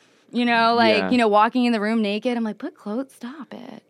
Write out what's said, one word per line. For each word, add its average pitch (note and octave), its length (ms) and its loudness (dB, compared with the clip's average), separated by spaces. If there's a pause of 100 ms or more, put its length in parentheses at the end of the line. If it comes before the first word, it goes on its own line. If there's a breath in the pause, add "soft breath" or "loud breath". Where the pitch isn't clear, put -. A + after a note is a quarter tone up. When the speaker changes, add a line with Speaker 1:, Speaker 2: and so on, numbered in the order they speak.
(320 soft breath)
Speaker 1:
you A#3+ 120 -2
know, A#3 320 2
like, A3 220 4
Speaker 2:
Yeah. F#3+ 140 -2
Speaker 1:
you B3+ 60 2
know, A#3 100 4
walking A3 380 2
in A#3+ 60 0
the A3+ 80 0
room A3 220 -2
naked. G#3+ 340 -2
I'm A#3 80 -4
like, G#3+ 140 -6
"Put D#4 180 -12
clothes, A#3+ 380 -10
stop B3+ 400 -16
it. - 360 -18